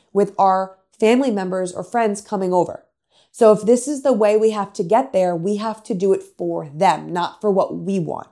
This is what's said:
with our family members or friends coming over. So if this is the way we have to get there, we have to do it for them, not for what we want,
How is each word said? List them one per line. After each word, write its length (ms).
with 260
our 380
family 320
members 400
or 100
friends 380
coming 320
over. 320
So 180
if 120
this 260
is 140
the 100
way 240
we 140
have 240
to 100
get 280
there, 220
we 220
have 280
to 100
do 180
it 100
for 460
them, 440
not 280
for 100
what 260
we 220
want, 320